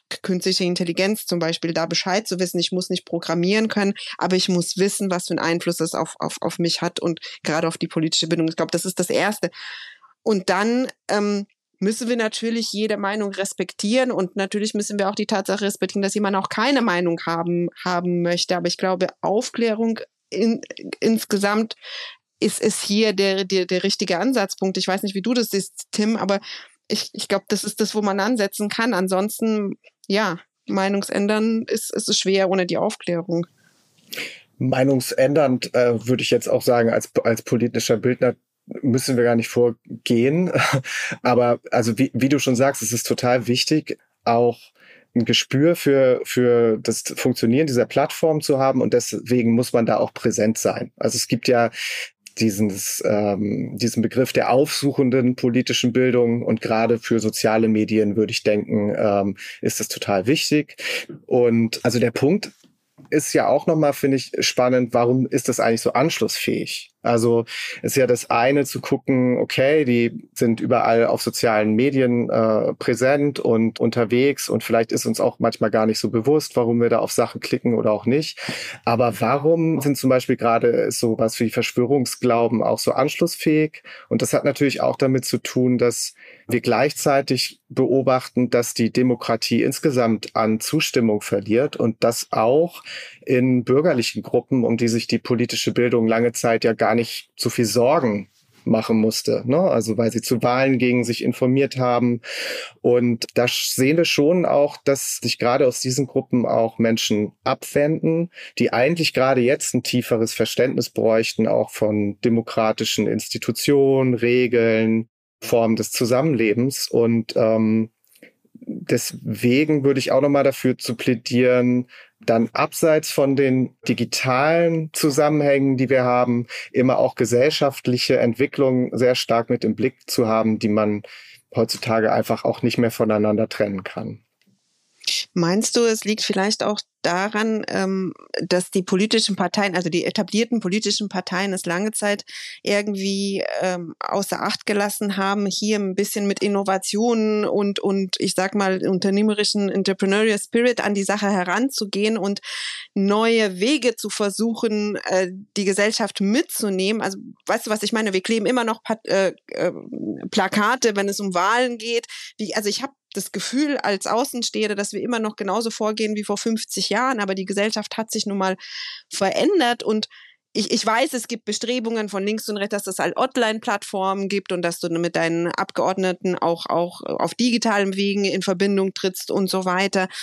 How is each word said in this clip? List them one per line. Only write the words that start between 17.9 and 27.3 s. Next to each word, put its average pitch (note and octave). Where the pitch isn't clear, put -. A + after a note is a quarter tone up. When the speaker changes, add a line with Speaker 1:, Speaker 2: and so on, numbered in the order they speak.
Speaker 1:
möchte. F3
Aber F3
ich -
glaube, F#3
Aufklärung A3
in, A3+
insgesamt G#3+
ist, -
ist -
hier G#3+
der, G3
der, F#3
der F3+
richtige F#3
Ansatzpunkt. G3
Ich F#3
weiß G3
nicht, G3
wie G3
du A3
das A#3
siehst, -
Tim, A3
aber G3+
ich, -
ich -
glaub, G3